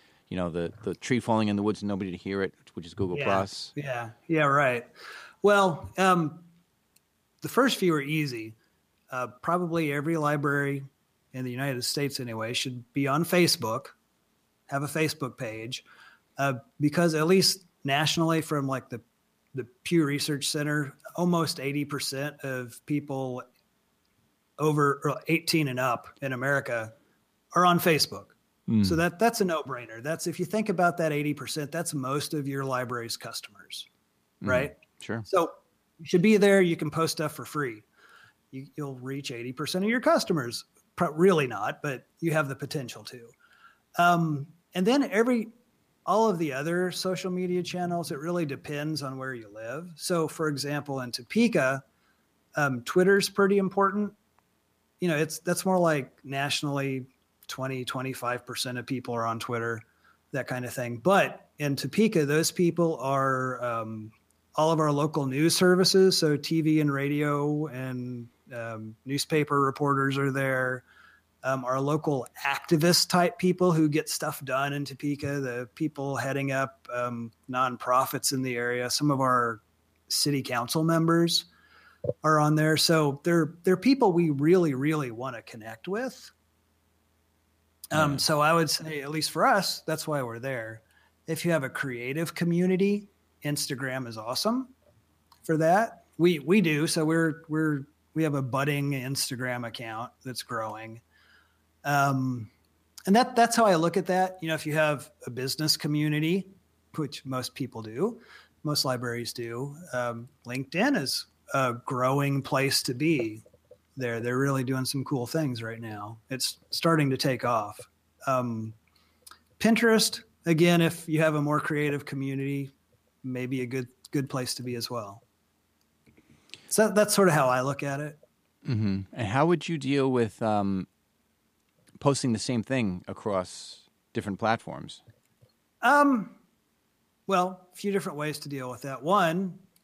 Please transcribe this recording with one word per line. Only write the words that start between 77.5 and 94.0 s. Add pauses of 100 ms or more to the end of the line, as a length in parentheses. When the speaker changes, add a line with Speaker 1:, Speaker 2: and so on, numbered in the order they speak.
Speaker 2:
in
the
area,
some
of
our (460)
city
council
members (800)
are
on
there.
So
they're,
they're
people
we
really,
really
wanna
connect
with. (1600)
Um,
Speaker 1:
Yeah.
Speaker 2:
so
I
would
say,
at
least
for
us,
that's
why
we're
there. (420)
If
you
have
a
creative
community, (360)
Instagram